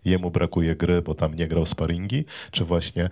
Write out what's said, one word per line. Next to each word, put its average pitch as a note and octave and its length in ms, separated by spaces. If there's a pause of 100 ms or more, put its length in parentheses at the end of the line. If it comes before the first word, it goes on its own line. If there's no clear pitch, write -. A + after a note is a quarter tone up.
jemu F2+ 260
brakuje E2 460
gry, F2 260
bo D#2 120
tam D#2 200
nie D#2+ 140
grał E2 180
sparingi. F#2+ 580 (260)
Czy - 140
właśnie E2+ 480